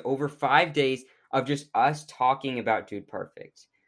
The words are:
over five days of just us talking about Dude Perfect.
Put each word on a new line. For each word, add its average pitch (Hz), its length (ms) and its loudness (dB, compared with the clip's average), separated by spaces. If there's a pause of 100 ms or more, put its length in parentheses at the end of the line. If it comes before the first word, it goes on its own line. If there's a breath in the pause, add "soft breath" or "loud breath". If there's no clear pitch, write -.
over 139 240 -2
five 147 440 2
days 135 320 0 (260 soft breath)
of 131 160 0
just 139 280 -4
us 143 320 2
talking 131 520 -2
about 107 300 -2
Dude 101 180 -10
Perfect. - 640 -14 (200)